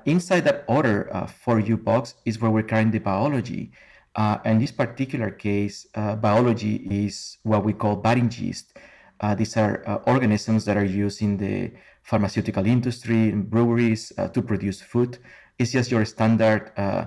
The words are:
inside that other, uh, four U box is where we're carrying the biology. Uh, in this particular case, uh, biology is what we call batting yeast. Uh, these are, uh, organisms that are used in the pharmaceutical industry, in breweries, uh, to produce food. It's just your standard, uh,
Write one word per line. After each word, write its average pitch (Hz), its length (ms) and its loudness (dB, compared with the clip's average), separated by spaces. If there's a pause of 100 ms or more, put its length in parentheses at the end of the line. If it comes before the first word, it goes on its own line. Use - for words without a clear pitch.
inside 175 340 2
that 151 280 0
other, 120 460 0
uh, 87 100 -4
four - 360 0
U 107 160 0
box 113 380 -2 (100)
is 110 160 -4
where 113 100 2
we're 110 140 2
carrying 110 260 2
the 107 80 0
biology. 104 720 -2 (460)
Uh, 107 280 2
in 110 140 4
this 131 140 0
particular 127 580 -4
case, 101 640 -4
uh, 107 220 -4
biology 107 760 2
is 101 540 -4
what 104 200 2
we 107 80 0
call 104 220 -2
batting 117 420 0
yeast. - 400 -10 (440)
Uh, 104 160 0
these 107 200 -4
are, 107 300 0
uh, 104 100 -4 (100)
organisms 110 580 2
that 101 120 0
are 101 80 2
used 101 380 -2
in 101 140 0
the 98 340 -4 (320)
pharmaceutical 101 640 -2
industry, 113 640 2
in 104 140 0
breweries, 117 760 2
uh, 95 100 -2
to 123 140 -2
produce 98 380 -4
food. 123 380 -2 (420)
It's 120 100 0
just 127 220 0
your 110 140 2
standard, 110 680 2
uh, 101 40 -6 (260)